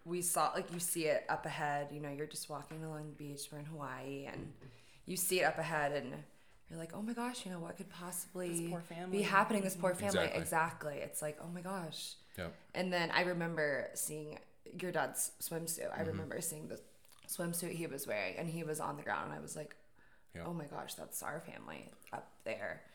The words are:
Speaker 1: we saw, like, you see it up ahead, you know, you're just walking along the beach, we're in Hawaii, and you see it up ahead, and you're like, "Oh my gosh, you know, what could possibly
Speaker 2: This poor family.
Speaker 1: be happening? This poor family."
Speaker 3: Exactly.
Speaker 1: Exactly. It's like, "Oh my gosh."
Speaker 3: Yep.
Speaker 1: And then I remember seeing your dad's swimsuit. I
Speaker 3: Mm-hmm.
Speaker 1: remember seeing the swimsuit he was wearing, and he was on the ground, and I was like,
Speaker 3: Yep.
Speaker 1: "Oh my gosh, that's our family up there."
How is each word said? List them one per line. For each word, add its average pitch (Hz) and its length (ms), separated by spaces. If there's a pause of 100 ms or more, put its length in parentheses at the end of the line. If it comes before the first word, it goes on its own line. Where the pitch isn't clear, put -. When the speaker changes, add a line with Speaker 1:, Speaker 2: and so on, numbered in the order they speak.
Speaker 1:
we 175 160
saw, 170 320
like, - 180
you 170 80
see 170 280
it 143 200
up 156 180
ahead, 143 460
you 147 80
know, 147 100
you're 143 180
just - 220
walking 151 340
along 151 260
the 147 60
beach, 143 360
we're 151 80
in 147 60
Hawaii, 139 600
and 139 280 (520)
you 180 120
see 185 240
it - 20
up 156 140
ahead, 156 360
and 143 300 (460)
you're 165 100
like, 165 140
"Oh 202 80
my 226 120
gosh, 240 320
you 185 60
know, 175 80
what 175 180
could - 120
possibly 175 600 (120)
Speaker 2:
This 170 80
poor 170 120
family. 180 380
Speaker 1:
be 208 40
happening? 202 400
This 185 120
poor 180 200
family." 196 240
Speaker 3:
Exactly. 165 220
Speaker 1:
Exactly. 160 560
It's - 240
like, 151 200
"Oh 165 60
my 175 140
gosh." 175 540 (220)
Speaker 3:
Yep. 85 160 (200)
Speaker 1:
And 185 180
then 175 200
I 156 100
remember 170 720
seeing 151 420 (420)
your 180 120
dad's - 480
swimsuit. - 540
I - 60
Speaker 3:
Mm-hmm. 165 80
Speaker 1:
remember 160 340
seeing 156 260
the - 140 (440)
swimsuit 170 460
he 165 160
was - 180
wearing, 95 320
and 165 120
he 165 160
was 156 160
on 147 160
the 147 60
ground, - 280
and - 20
I 151 60
was 151 160
like, 151 220 (580)
Speaker 3:
Yep. 85 100
Speaker 1:
"Oh 175 80
my 165 120
gosh, - 280
that's - 300
our 151 160
family 80 500 (220)
up - 180 (140)
there." 98 400 (120)